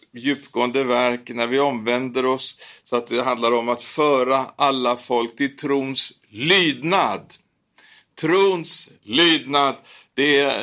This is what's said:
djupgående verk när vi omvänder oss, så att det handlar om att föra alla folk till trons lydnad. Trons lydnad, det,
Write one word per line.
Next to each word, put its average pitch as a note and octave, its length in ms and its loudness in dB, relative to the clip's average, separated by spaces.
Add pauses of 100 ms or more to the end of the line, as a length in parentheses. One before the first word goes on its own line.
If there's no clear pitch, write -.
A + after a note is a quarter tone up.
(120)
djupgående B2 720 -2
verk B2 440 0
när A#2+ 180 -4
vi B2 120 0
omvänder B2+ 680 0
oss, C3 320 -2 (260)
så - 120 -2
att A#2+ 100 -2
det A#2+ 160 -2
handlar A#2+ 300 0
om A#2 160 0
att A#2+ 140 -2
föra C3+ 640 2 (100)
alla B2+ 400 0
folk A#2+ 400 -2
till C#3 200 -4
trons C3+ 560 -4 (180)
lydnad. D3 1040 0 (840)
Trons F3+ 720 0 (100)
lydnad, C#3 720 2 (380)
det, C#3+ 320 4 (160)